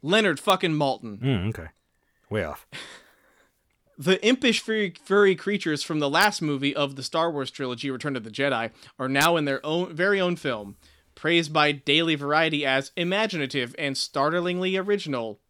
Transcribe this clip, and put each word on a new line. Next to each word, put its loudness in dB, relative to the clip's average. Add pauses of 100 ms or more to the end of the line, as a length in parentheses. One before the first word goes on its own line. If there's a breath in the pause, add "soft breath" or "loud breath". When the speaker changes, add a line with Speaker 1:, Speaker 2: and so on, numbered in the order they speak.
Speaker 1:
Leonard 2
fucking 2
Maltin. -2
Speaker 2:
Mm, 0
okay. -8 (640)
Way -2
off. -12
<laughs> -16 (1200 loud breath)
Speaker 1:
The 0
impish 4
furry, -2 (100)
furry 6
creatures -2
from -2
the 2
last 2
movie -2
of -2
the -12
Star -2
Wars -6
trilogy, -6
Return -6
of -6
the -14
Jedi, -2 (280 loud breath)
are -4
now 4
in 0
their -4
own, -2
very 0
own 0
film, -6 (400 soft breath)
praised 0
by 4
Daily 2
Variety 0
as 0
imaginative -2
and -4
startlingly -2
original. -4